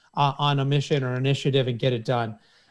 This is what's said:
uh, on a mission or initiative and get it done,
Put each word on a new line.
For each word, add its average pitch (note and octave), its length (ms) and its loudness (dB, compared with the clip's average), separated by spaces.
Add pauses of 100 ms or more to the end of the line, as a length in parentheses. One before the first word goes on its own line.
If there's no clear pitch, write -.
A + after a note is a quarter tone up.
(180)
uh, C#3 200 2
on C#3+ 220 0
a C3+ 60 0
mission C#3+ 380 0
or B2+ 100 -2
initiative C3+ 540 0
and A#2 120 -4
get C3 140 0
it A2 100 -4
done, A#2 340 -2 (340)